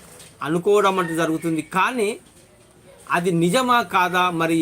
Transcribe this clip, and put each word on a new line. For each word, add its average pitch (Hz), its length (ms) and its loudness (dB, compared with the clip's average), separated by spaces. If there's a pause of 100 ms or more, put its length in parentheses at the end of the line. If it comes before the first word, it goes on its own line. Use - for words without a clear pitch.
(420)
అనుకోవడం 190 560 2
అంటూ 170 160 -2
జరుగుతుంది. 160 480 -2
కానీ 208 540 -2 (960)
అది 175 200 0
నిజమా 233 520 2
కాదా, 180 480 0
మరి 165 320 0